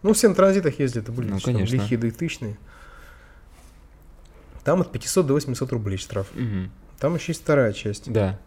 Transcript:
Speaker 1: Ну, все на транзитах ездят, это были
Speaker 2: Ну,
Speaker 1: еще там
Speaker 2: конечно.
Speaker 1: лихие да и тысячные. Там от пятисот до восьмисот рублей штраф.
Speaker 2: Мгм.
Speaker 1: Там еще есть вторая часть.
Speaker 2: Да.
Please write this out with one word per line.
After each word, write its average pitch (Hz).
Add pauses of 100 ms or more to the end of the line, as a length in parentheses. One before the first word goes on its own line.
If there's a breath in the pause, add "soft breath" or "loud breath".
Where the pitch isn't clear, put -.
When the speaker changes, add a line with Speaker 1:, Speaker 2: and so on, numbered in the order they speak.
Speaker 1:
Ну, 202
все 220
на 185
транзитах 190
ездят, 120
это 117
были 117
Speaker 2:
Ну, 101
Speaker 1:
еще 95
там 123
Speaker 2:
конечно. 110
Speaker 1:
лихие 117
да 117
и -
тысячные. 113 (2000 loud breath)
Там 170
от 170
пятисот 156
до 135
восьмисот 135
рублей 104
штраф. 98
Speaker 2:
Мгм. 101 (280)
Speaker 1:
Там 156
еще -
есть -
вторая 135
часть. -
Speaker 2:
Да. 101